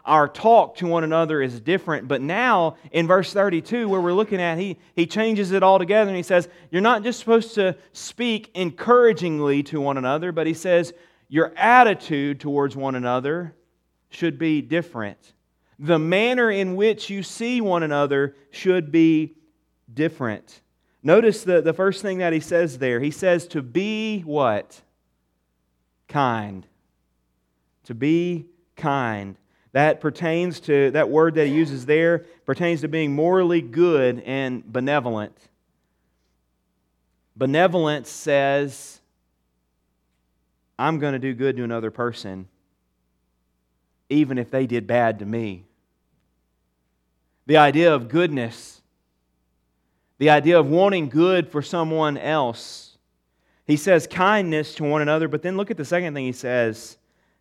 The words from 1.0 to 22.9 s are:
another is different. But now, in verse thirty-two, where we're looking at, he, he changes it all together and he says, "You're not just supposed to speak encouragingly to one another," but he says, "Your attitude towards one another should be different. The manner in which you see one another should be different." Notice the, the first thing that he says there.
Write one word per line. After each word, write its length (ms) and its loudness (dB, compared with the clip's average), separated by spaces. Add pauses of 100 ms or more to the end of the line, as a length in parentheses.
another 380 0
is 180 -6
different. 480 -4
But 120 -2
now, 560 0 (160)
in 140 0
verse 260 2
thirty-two, 560 -2
where 120 0
we're 120 0
looking 280 -2
at, 160 -2
he, 220 -6 (160)
he 120 0
changes 460 -2
it 100 0
all 160 6
together 300 2
and 80 -4
he 60 -4
says, 260 0 (220)
"You're 100 -2
not 220 2
just 160 -4
supposed 380 0
to 200 0 (160)
speak 640 -6
encouragingly 1080 2
to 160 -6
one 180 -2
another," 340 -2
but 140 -2
he 80 -2
says, 380 0 (360)
"Your 280 0
attitude 800 2
towards 380 -2
one 180 -4
another 600 -4 (560)
should 280 -6
be 240 -2
different. 680 -8 (460)
The 200 2
manner 520 2
in 260 -2
which 340 0
you 120 -6
see 380 -4
one 220 0
another 540 0 (140)
should 420 -2
be 440 2 (560)
different." 680 -6 (420)
Notice 420 4
the, 180 2
the 100 0
first 300 -2
thing 160 -4
that 140 -2
he 80 0
says 380 -2
there. 220 -2